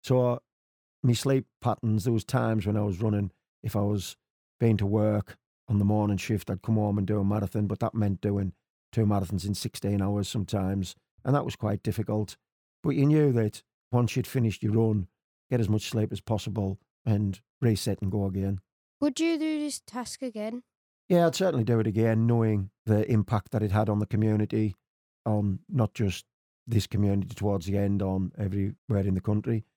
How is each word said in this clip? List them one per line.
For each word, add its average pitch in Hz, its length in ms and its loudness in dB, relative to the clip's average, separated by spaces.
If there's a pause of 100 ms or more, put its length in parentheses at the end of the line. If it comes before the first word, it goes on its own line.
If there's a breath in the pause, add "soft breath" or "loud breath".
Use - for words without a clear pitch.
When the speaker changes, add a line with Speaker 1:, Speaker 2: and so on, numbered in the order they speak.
Speaker 1:
So 123 380 0 (600)
my 123 80 4
sleep 135 340 0 (140)
patterns, 107 420 0
there 117 100 0
was 110 120 0
times 113 420 0
when 104 100 0
I 104 60 0
was 98 180 -2
running, 104 300 0 (320)
if 113 140 -4
I 101 60 2
was 101 340 -2 (420)
being 113 200 4
to 104 80 0
work 107 500 0 (320)
on 104 100 2
the 101 60 4
morning 104 320 2
shift, 104 340 -4
I'd 92 100 -4
come 113 140 -2
home 104 240 0
and 95 80 -2
do 104 140 0
a 98 40 0
marathon, 104 440 0
but - 100 -4
that - 160 -4
meant 101 260 0
doing 101 320 -2 (380)
two 110 160 2
marathons 98 400 0
in 101 80 -2
sixteen - 480 -4
hours 101 240 -2
sometimes, 98 680 -2 (280)
and 135 120 2
that - 80 0
was - 100 -8
quite 104 300 -4
difficult. 107 520 -4 (460)
But 139 140 -2
you 139 100 2
knew 151 260 4
that 110 300 0 (300)
once 123 240 2
you'd 127 100 -2
finished 113 380 -2
your 104 80 2
run, 110 340 2 (440)
get 123 100 0
as 101 80 2
much 107 200 0
sleep 107 240 -2
as 101 80 -8
possible 98 600 -4 (260)
and 104 340 0 (200)
reset 107 420 0
and 95 80 -2
go 101 160 -2
again. 95 340 -2 (400)
Speaker 2:
Would 285 200 -2
you 330 180 0
do 311 220 -2
this 294 260 -6
task - 340 -12
again? 226 440 -8 (440)
Speaker 1:
Yeah, 175 200 6
I'd - 80 0
certainly 160 280 2
do 117 140 4
it 110 80 2
again, 113 400 2
knowing 110 440 2 (160)
the 107 220 2
impact 107 440 0
that 107 100 0
it 104 80 0
had 107 180 2
on 104 120 0
the 104 60 -2
community, 107 680 0 (500)
on 104 440 0
not 117 260 0
just 98 300 -2 (420)
this 110 220 0
community 101 480 0
towards 98 300 -2
the 101 120 0
end, 101 240 0
on 95 340 -2
everywhere 98 680 -2
in 95 80 0
the 92 60 0
country. 110 440 -2 (120)